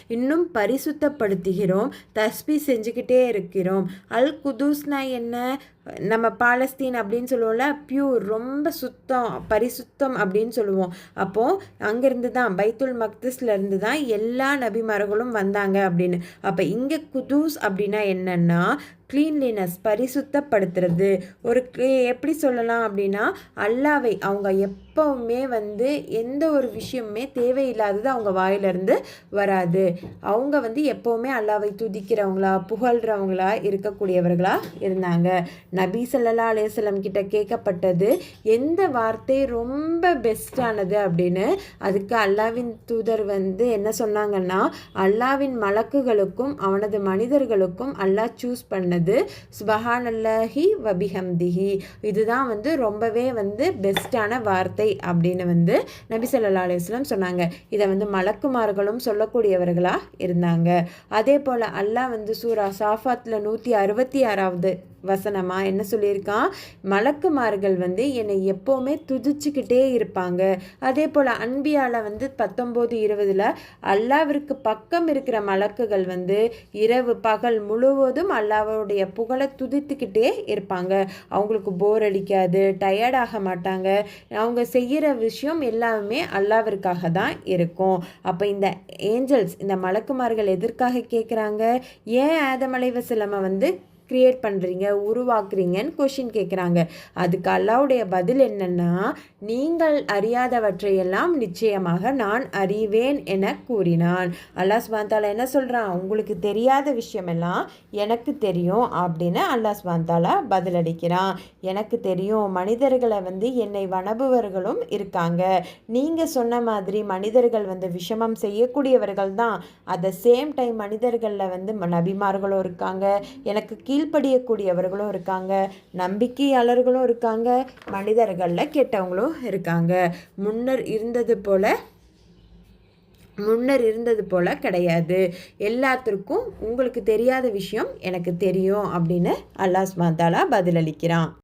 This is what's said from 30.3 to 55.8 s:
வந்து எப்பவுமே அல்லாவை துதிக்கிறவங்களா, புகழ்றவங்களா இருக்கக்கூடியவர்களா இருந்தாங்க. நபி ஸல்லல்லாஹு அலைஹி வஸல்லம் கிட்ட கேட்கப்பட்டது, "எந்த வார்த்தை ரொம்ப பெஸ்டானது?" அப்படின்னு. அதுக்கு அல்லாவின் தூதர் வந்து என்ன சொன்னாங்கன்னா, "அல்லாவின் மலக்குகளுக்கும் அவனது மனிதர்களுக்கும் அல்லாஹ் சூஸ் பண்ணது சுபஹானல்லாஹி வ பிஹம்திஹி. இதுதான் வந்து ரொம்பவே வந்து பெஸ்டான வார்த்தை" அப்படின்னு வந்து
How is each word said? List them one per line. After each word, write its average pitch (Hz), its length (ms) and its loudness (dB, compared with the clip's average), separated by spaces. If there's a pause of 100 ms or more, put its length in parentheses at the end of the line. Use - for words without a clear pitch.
வந்து 240 320 -2
எப்பவுமே 233 380 -2 (100)
அல்லாவை 208 340 0
துதிக்கிறவங்களா, 190 920 0
புகழ்றவங்களா 208 840 0 (120)
இருக்கக்கூடியவர்களா 190 920 0 (260)
இருந்தாங்க. 180 640 2 (240)
நபி 190 420 -2
ஸல்லல்லாஹு 226 400 2
அலைஹி 214 220 0
வஸல்லம் 208 260 -2
கிட்ட 202 220 -2
கேட்கப்பட்டது, 196 960 0 (240)
"எந்த 302 460 2
வார்த்தை 247 560 0
ரொம்ப 294 680 0
பெஸ்டானது?" 220 840 -2
அப்படின்னு. 185 600 2 (220)
அதுக்கு 196 380 -2
அல்லாவின் 220 580 0 (120)
தூதர் 220 380 0
வந்து 196 460 0
என்ன 214 280 0
சொன்னாங்கன்னா, 208 720 0 (240)
"அல்லாவின் 247 680 2
மலக்குகளுக்கும் 220 920 0
அவனது 202 440 0
மனிதர்களுக்கும் 220 960 0
அல்லாஹ் 202 320 0 (120)
சூஸ் 247 280 -6
பண்ணது 180 240 -2 (640)
சுபஹானல்லாஹி 226 1080 0 (180)
வ 208 140 2
பிஹம்திஹி. 185 840 0 (220)
இதுதான் 220 460 0
வந்து 226 280 -2
ரொம்பவே 233 560 0
வந்து 214 500 -2
பெஸ்டான 214 600 -2
வார்த்தை" 190 640 0
அப்படின்னு 180 400 0
வந்து 175 380 4 (240)